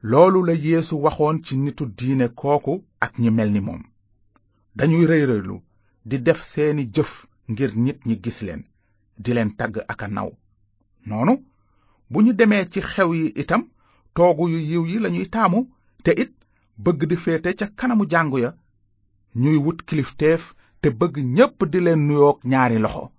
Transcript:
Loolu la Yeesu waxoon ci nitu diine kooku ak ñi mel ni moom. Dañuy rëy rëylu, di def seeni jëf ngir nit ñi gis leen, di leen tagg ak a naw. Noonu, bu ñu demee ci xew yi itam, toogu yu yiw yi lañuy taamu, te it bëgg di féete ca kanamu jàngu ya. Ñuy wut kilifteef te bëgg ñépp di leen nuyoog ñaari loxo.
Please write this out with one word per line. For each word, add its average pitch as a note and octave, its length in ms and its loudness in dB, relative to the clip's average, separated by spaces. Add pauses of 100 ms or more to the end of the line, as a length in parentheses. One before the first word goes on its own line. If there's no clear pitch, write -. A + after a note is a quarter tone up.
Loolu E3+ 420 6
la E3+ 80 2
Yeesu E3 480 0
waxoon D3+ 420 0
ci - 140 -6
nitu C#3+ 280 -4
diine B2 440 -2
kooku C#3+ 540 -2 (160)
ak - 200 -2
ñi A#2 120 2
mel A2 200 0
ni G#2 100 0
moom. - 220 -8 (920)
Dañuy D#3+ 300 2
rëy D#3 200 4
rëylu, G2 320 -2 (480)
di A#2+ 140 -6
def C#3 240 0
seeni D3 400 -2 (100)
jëf D3+ 180 -2 (360)
ngir A2+ 300 -2
nit B2+ 280 -2
ñi A2+ 160 0
gis A2+ 200 -8
leen, D#2+ 220 -10 (540)
di G#2+ 160 -4
leen A2+ 220 0
tagg G#2+ 180 -6 (140)
ak - 160 -10
a G#2 40 -10
naw. G2+ 220 -8 (760)
Noonu, A#2+ 300 0 (760)
bu A#2 100 -4
ñu A#3 120 4
demee G#3 360 2
ci F#3+ 120 -6
xew - 320 -2
yi D#3+ 220 -2
itam, F#3 280 -2 (520)
toogu F3 340 4
yu E3 100 -2
yiw E3 260 -2
yi F3 140 -6
lañuy F#3 300 -2
taamu, G#3+ 300 2 (440)
te - 80 2
it - 220 -2 (440)
bëgg D3 300 -2
di E3 80 0
féete E3 400 -2
ca G3+ 120 -6
kanamu A3+ 420 -2
jàngu D#3 300 0
ya. A#2+ 120 -2 (840)
Ñuy C#3 220 2
wut D#3+ 280 -2
kilifteef D#3 680 -2 (300)
te D3+ 60 4
bëgg C3 340 -2
ñépp E3+ 420 2
di E3 140 0
leen E3 280 2
nuyoog C#3+ 360 4
ñaari B2+ 360 2
loxo. G#2 260 -4 (140)